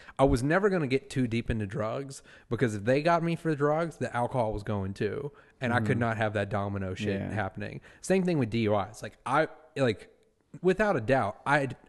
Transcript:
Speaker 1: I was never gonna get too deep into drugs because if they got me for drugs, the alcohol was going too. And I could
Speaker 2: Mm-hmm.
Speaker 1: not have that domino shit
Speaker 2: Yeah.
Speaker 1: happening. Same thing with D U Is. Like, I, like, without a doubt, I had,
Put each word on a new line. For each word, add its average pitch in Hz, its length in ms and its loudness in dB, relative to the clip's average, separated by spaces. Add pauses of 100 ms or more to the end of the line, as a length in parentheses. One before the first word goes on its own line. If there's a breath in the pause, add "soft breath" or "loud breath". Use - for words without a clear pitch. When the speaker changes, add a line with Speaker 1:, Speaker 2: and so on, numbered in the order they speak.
(180 loud breath)
Speaker 1:
I 135 60 6
was 135 180 4
never 180 260 4
gonna 180 180 2
get 131 220 -2
too 127 180 0
deep 117 220 -2
into 110 180 -2
drugs 120 560 -6 (280 loud breath)
because 117 240 0
if 101 100 -6
they 131 160 4
got 165 220 2
me 170 120 0
for 160 200 -2
drugs, 151 420 0
the 120 180 -6
alcohol 120 380 0
was 107 100 -4
going 98 320 -2
too. 110 380 -4 (300 loud breath)
And 120 100 0
I 120 80 2
could 110 120 0
Speaker 2:
Mm-hmm. 120 80 0
Speaker 1:
not 113 180 0
have 107 160 0
that 101 160 -2
domino 98 440 -4
shit 98 260 -2
Speaker 2:
Yeah. 95 120 -6
Speaker 1:
happening. 104 480 -6 (220 loud breath)
Same 185 220 2
thing 175 140 2
with 117 120 2
D 117 100 0
U 104 180 4
Is. - 240 -6
Like, 110 220 -14
I, 147 240 2 (280)
like, 127 340 0 (500)
without 185 360 2
a 127 40 0
doubt, 113 460 2
I 143 140 4
had, 135 160 -4 (120)